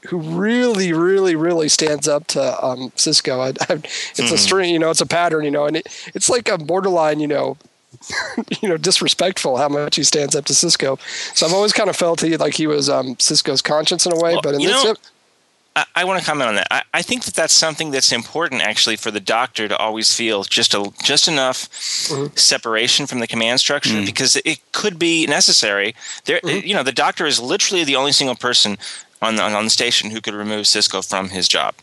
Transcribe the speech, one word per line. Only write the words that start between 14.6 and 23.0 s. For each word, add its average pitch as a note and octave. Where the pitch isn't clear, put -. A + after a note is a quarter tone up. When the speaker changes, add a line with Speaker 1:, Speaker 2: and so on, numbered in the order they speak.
Speaker 2:
you D3+
Speaker 1:
this C4
Speaker 2:
know, A3
Speaker 1:
ep- G#3+
Speaker 2:
I, D3+
I F3
wanna F#3
comment C#3+
on G#2+
that. F#2+
I, -
I E3+
think A#3+
that -
that's D#3+
something D#3+
that's C3+
important, C3
actually, G#2+
for A2+
the G#2
Doctor A2+
to G2
always A2
feel A2
just -
a, G2+
just C#3+
enough C3
Speaker 1:
Mm-hmm. D3
Speaker 2:
separation A#2+